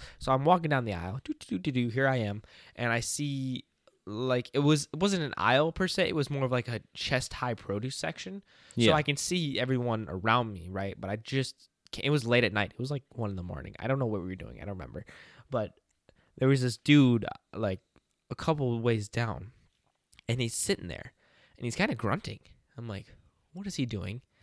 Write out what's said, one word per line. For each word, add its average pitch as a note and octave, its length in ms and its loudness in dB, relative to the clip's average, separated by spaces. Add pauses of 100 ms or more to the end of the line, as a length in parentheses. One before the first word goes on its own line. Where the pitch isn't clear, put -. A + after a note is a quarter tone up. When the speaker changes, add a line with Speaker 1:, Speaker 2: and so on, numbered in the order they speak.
(180)
Speaker 1:
So C3 140 -2
I'm C3+ 120 2
walking E3 240 4
down C3 160 2
the G#2+ 100 -4
aisle, F#2 300 -6
doo, - 80 -6
doo, - 260 -6
doo, - 0 -
doo, E3 120 -4
doo, B2 180 0
here C3 180 0
I C3 100 2
am, G#2+ 260 -2 (340)
and A#2 160 -2
I A#2 80 0
see, C3+ 640 -4 (400)
like, B2 480 -2
it C#3 60 0
was, D3 340 6
it D#3+ 80 -6
wasn't F#3+ 220 2
an C#3 160 -4
aisle C3+ 340 4
per F#3 160 0
se. - 200 0
It - 60 -2
was D3 140 0
more C#3 160 0
of, B2 80 0
like, B2 160 0
a A#2 120 -4 (120)
chest-high - 600 -2
produce G#2 420 -4
section. F#3+ 460 -8 (320)
So A#2+ 80 2
Speaker 2:
Yeah. A2+ 100 10
Speaker 1:
I D3+ 100 4
can C#3+ 140 -2
see D#3+ 420 -2
everyone A#2+ 520 0
around A2 420 2
me, F2 180 -12
right? F#2+ 300 -6
But G2 80 -6
I G#2 80 -2
just C3 400 -4 (340)
ca-, - 140 -10
it C#3 60 2
was C3+ 160 2
late A#2+ 180 6
at F#2+ 80 2
night. G#2 220 0
It - 60 -12
was, C3 100 -6
like, C#3 140 -6 (100)
one A2 160 -4
in F#2+ 60 -6
the F2 60 -6
morning. F2 360 -10
I A2 80 -6
don't C3+ 120 0
know C3+ 80 0
what G#2+ 140 -2
we F2+ 80 -6
were F#2 80 -6
doing. - 240 -12
I - 60 -12
don't G2+ 100 -6
remember. - 300 -12 (440)
But A2+ 220 -2 (640)
there C3 120 4
was C#3 120 6
this B2 160 0
dude, C3 480 8
uh, - 40 -6 (300)
like, G2 220 -2 (500)
a - 40 -10
couple C#3 420 0
of A2+ 60 -2
ways A2+ 260 2
down, A2+ 440 -4 (760)
and A#2+ 100 0
he's A#2 160 -2
sitting - 340 -2
there, - 260 -12 (420)
and - 80 -10
he's A#2 120 -4
kinda G#3+ 180 0
grunting. G#2+ 460 -4 (360)
I'm A#2 120 -10
like, F#2+ 180 -10 (480)
"What G3 120 -12
is F#3+ 100 -8
he C3+ 100 0
doing?" G#2 340 -6 (220)